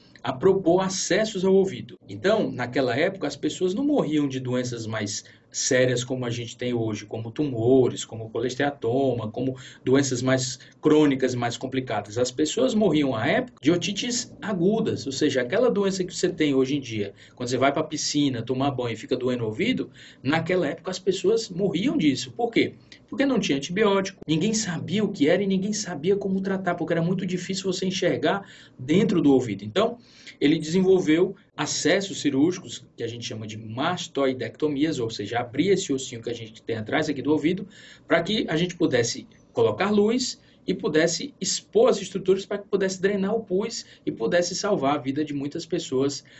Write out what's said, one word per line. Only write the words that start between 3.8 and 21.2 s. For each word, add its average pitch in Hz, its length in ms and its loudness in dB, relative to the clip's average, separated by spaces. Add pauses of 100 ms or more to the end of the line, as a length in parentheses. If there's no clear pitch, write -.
morriam 156 420 2
de 131 100 -6
doenças 123 480 -4
mais 107 380 -6 (280)
sérias 127 520 2
como 127 220 -4
a 117 40 -2
gente 117 260 -6
tem 123 200 -4
hoje, 110 300 -2
como 113 260 -8
tumores, 127 760 2
como 110 240 -12
colesteatoma, 123 1000 -2
como 131 240 -4 (280)
doenças 127 380 2
mais 131 380 0 (200)
crônicas, 139 540 4
mais 120 240 -2
complicadas. 123 640 -4
As 127 100 2
pessoas 220 460 0
morriam 151 400 4
à 113 120 0
época 233 320 0
de 151 120 4
otites 202 680 -2
agudas, 190 680 0
ou 135 40 -4
seja, 135 300 0
aquela 220 300 2
doença 190 320 0
que 170 100 -8
você 180 160 0
tem 151 240 0
hoje 131 220 2
em 143 40 -2
dia, 110 340 -6 (220)
quando 123 140 -8
você 127 80 0
vai 135 140 4
pra 156 100 0
piscina, 143 640 -2
tomar 131 260 0
banho 120 240 -2
e 107 40 -8
fica - 200 -2
doendo 123 260 -2
o 110 40 -2
ouvido, 165 420 -2 (320)
naquela 165 460 0
época 170 240 -6
as 185 80 -8
pessoas 202 500 0